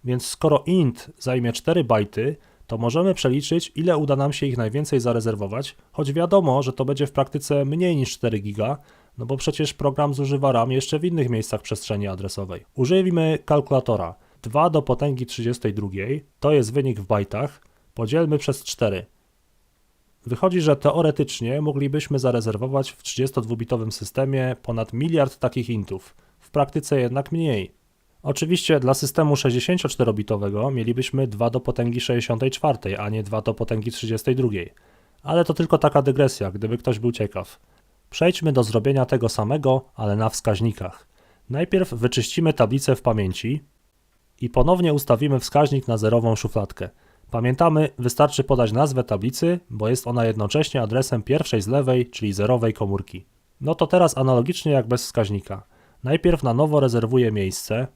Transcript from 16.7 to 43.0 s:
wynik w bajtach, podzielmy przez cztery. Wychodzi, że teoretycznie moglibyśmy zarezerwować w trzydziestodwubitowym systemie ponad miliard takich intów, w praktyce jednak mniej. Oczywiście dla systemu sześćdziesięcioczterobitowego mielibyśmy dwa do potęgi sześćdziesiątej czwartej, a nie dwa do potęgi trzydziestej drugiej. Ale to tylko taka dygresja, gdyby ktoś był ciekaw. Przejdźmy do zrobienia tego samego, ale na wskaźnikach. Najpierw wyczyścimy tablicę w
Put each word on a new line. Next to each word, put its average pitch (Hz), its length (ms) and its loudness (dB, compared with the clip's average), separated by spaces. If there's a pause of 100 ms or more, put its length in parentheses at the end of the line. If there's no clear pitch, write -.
wynik 131 280 -2
w 95 60 -10
bajtach, 107 560 -2 (320)
podzielmy 147 440 0
przez - 260 -4
cztery. 101 420 -2 (1200)
Wychodzi, 180 340 0
że 151 160 4
teoretycznie 147 840 0
moglibyśmy 143 580 -2
zarezerwować 123 720 0
w - 120 -20
trzydziestodwubitowym 117 880 -4
systemie 131 680 -4
ponad 113 300 -4
miliard 143 460 0
takich 120 320 -4
intów, 98 460 -8 (220)
w - 120 -20
praktyce 143 500 0
jednak 127 320 -2
mniej. 139 400 -2 (500)
Oczywiście 156 580 0
dla 127 140 2
systemu 147 420 2
sześćdziesięcioczterobitowego 113 1300 0
mielibyśmy 127 560 -2
dwa 113 240 0
do 123 100 -2
potęgi 120 400 -2
sześćdziesiątej 120 500 0
czwartej, 110 460 -2
a 104 120 -6
nie 107 140 -4
dwa 107 200 -4
do 113 120 -2
potęgi 110 360 -4
trzydziestej 113 460 -2
drugiej. 107 380 -2 (480)
Ale 165 220 2
to 160 100 0
tylko 160 240 2
taka 143 240 4
dygresja, 131 480 0
gdyby 110 280 -6
ktoś 117 200 -2
był 120 140 0
ciekaw. - 480 -6 (500)
Przejdźmy 165 420 2
do 127 100 4
zrobienia 131 440 2
tego 117 220 0
samego, 131 560 0 (100)
ale 104 220 -2
na 110 120 0
wskaźnikach. 104 800 -4 (420)
Najpierw 170 440 0
wyczyścimy 123 580 0
tablicę 127 440 2
w - 60 -14